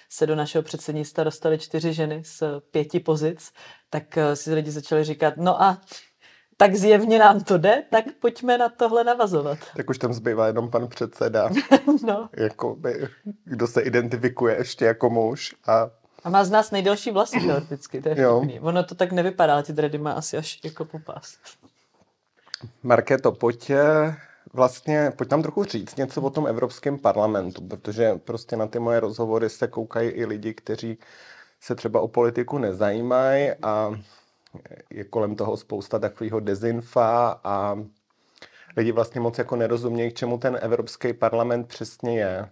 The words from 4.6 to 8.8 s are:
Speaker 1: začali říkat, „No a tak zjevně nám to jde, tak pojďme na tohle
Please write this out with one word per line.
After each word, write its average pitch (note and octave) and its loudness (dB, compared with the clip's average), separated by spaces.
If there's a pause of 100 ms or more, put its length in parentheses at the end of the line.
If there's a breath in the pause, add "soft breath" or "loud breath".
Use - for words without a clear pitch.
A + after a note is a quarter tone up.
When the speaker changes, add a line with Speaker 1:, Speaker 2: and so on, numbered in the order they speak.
Speaker 1:
začali D3+ 0
říkat, D3+ 0
„No F3 2
a F#3 4 (800 loud breath)
tak G3 8
zjevně G#3+ 6
nám G#3 10
to F#3 2
jde, G#3+ 4
tak A3 4 (160)
pojďme A#3+ 2
na A#3+ 2
tohle A#3 2